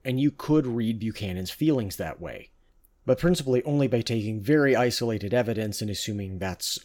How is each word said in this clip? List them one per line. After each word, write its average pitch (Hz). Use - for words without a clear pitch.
and 127
you 143
could 151
read 117
Buchanan's 95
feelings 131
that 82
way, -
but 127
principally 143
only 143
by 117
taking 110
very 139
isolated 113
evidence 110
and 107
assuming 98
that's 92